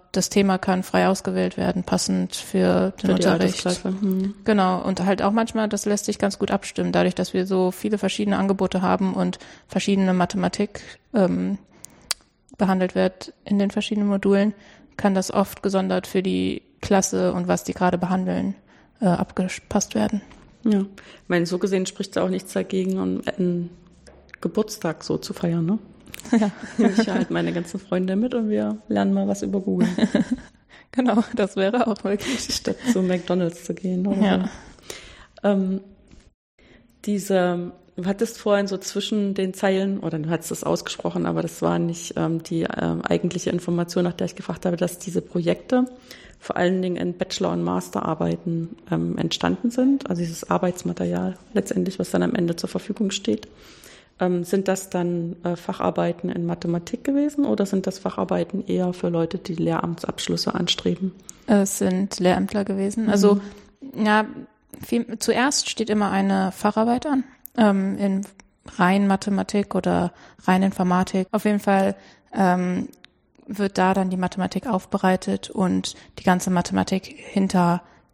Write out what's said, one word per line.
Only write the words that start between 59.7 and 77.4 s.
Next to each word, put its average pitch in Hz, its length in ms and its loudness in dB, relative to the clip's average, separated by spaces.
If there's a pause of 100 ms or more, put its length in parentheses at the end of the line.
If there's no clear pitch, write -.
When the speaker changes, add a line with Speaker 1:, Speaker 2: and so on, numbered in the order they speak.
Speaker 2:
anstreben? 180 580 -2 (340)
Speaker 1:
Es 202 320 2
sind 190 420 0
Lehrämtler 190 440 2
gewesen. 202 400 -2
Speaker 2:
Mhm. 208 60 2
Speaker 1:
Also, 202 300 6 (560)
ja, 214 280 4 (600)
viel, 226 320 -2
zuerst 247 500 2
steht 220 220 -2
immer 208 220 2
eine 190 400 2
Facharbeit 233 540 0
an, 269 180 0 (320)
ähm, 196 420 4
in 196 220 0 (560)
rein 196 320 4
Mathematik 196 680 0
oder 175 380 0 (320)
rein 185 180 4
Informatik. 185 720 2
Auf 208 140 0
jeden 208 140 4
Fall, 196 360 2 (380)
ähm, 180 540 2 (580)
wird 202 300 -2
da 185 160 4
dann 190 160 2
die 185 80 -2
Mathematik 185 500 -2
aufbereitet 190 840 0
und 185 460 0 (220)
die - 60 -14
ganze 180 260 2
Mathematik 185 540 0
hinter 180 800 2 (320)